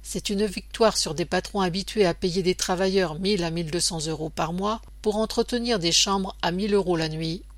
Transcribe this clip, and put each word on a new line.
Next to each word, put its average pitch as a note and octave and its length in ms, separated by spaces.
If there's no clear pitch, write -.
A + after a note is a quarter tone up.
C'est - 280
une G#3 180
victoire - 500
sur D#3+ 160
des D#3+ 120
patrons F#3+ 360
habitués F#3 460
à E3 80
payer F#3+ 260
des F3+ 140
travailleurs F#3 640
mille F#3+ 240
à E3 80
mille E3 180
deux E3+ 100
cents D#3+ 280
euros D#3 240
par E3 200
mois G3+ 300
pour G#3 140
entretenir A#3 600
des E3+ 140
chambres G3 500
à E3+ 100
mille G3+ 220
euros F3+ 240
la D#3+ 100
nuit D#3+ 360